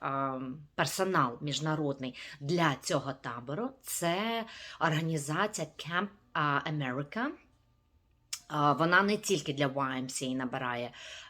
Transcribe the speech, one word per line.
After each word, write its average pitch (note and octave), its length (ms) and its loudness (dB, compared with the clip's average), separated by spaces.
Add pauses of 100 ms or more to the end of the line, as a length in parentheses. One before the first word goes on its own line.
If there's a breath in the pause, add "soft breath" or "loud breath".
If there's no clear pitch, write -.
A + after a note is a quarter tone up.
а, C3+ 400 -2 (340)
персонал E3 640 2
міжнародний C#3+ 760 -2 (260 loud breath)
для D3+ 420 2
цього C#3 300 0
табору, C3 580 -6 (120)
це A3 600 0 (360 loud breath)
організація D#3+ 840 0 (120)
Camp, F3+ 300 -2 (240)
а, D3 280 2 (100)
America. D3 560 -2 (1200)
А, D3 240 4
вона E3+ 300 6
не G3+ 140 4
тільки D#3+ 360 0
для C#3 140 2
Y C3 360 0
M - 20 -4
C C3 260 -4
A C3 40 0
набирає B2 580 -2 (380 loud breath)